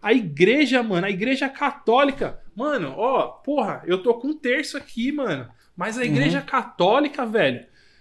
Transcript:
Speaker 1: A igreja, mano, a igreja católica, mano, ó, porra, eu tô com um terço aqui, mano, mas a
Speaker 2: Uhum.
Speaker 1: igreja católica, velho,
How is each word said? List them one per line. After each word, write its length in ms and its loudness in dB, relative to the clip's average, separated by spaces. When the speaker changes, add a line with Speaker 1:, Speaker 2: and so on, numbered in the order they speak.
Speaker 1:
A 120 2
igreja, 680 4
mano, 280 0
a 20 -2
igreja 380 -2
católica, 920 0
mano, 420 -4
ó, 300 0
porra, 580 -4
eu 160 0
tô 140 2
com 140 -6
um 80 -2
terço 400 -2
aqui, 340 -6
mano, 380 -4
mas 220 -6
a 40 -2
Speaker 2:
Uhum. 40 -2
Speaker 1:
igreja 340 2
católica, 840 0
velho, 400 0